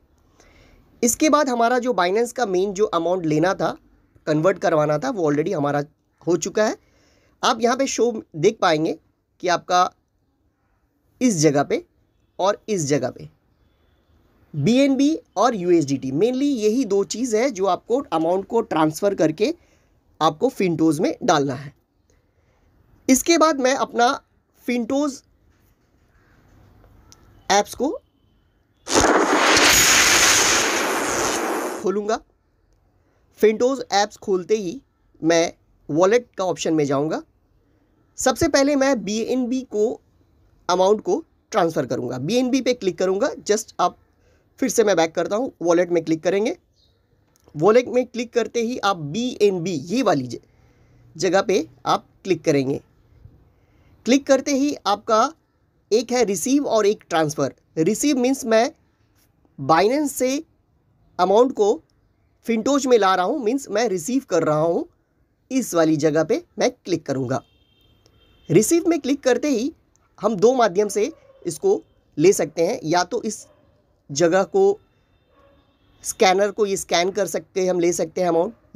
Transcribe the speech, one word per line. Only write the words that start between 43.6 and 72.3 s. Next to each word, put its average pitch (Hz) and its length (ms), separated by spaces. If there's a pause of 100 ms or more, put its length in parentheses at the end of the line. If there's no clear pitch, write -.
आप, 180 180 (600)
फिर 262 100
से 220 160
मैं 196 120
बैक 165 180
करता 175 220
हूँ, 254 160 (100)
वॉलेट 175 280
में 170 140
क्लिक 160 180
करेंगे। 202 360 (960)
वॉलेट 214 320
में 247 180
क्लिक 233 260
करते 233 300
ही 240 160
आप 196 180
बीएनबी, 190 760
ये 175 300
वाली 147 240
ज-, 120 140 (760)
जगह 165 260
पे 220 260 (180)
आप 175 200 (180)
क्लिक 165 200
करेंगे। 139 360 (1300)
क्लिक 269 200
करते 269 260
ही 277 220 (120)
आपका 208 340 (680)
एक 240 220
है 247 120
रिसीव 247 420
और 214 200
एक 208 220
ट्रांसफ़र। 156 460 (240)
रिसीव 220 400
मीन्स 262 260
मैं 226 260 (880)
Binance 202 520
से 254 180 (880)
अमाउंट 202 340
को 208 180 (760)
Fintoz 262 400
में 247 120
ला 190 160
रहा 180 100
हूँ, 254 200
मीन्स 262 260
मैं 214 180
रिसीव 202 420
कर 165 120
रहा 151 160
हूँ, 170 260 (680)
इस 262 240
वाली 160 220
जगह 156 280
पे 247 180 (160)
मैं 240 120
क्लिक 180 360
करूँगा। 131 360 (1040)
रिसीव 330 400
में 330 120
क्लिक 277 220
करते 254 260
ही 269 240 (460)
हम 214 180
दो 220 180
माध्यम 208 340
से 214 220 (340)
इसको 190 380 (360)
ले 170 140